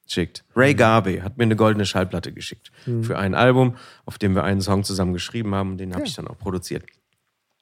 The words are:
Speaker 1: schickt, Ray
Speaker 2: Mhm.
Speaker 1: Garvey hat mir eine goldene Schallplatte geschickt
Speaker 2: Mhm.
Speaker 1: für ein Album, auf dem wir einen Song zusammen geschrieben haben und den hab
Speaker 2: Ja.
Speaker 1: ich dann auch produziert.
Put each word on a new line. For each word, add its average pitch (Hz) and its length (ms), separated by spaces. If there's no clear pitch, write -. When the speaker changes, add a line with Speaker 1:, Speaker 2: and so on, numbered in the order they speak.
Speaker 1:
schickt, - 380
Ray 135 160
Speaker 2:
Mhm. 101 60
Speaker 1:
Garvey 110 400
hat 95 200
mir 117 60
eine 110 120
goldene 107 300
Schallplatte 92 460
geschickt - 400
Speaker 2:
Mhm. 117 180
Speaker 1:
für 113 140
ein 95 160
Album, 127 420
auf - 120
dem 98 160
wir 87 100
einen 98 160
Song 98 240
zusammen 92 280
geschrieben 101 420
haben 95 180
und 95 60
den 92 160
hab 156 60
Speaker 2:
Ja. 294 60
Speaker 1:
ich 175 80
dann - 140
auch - 100
produziert. - 460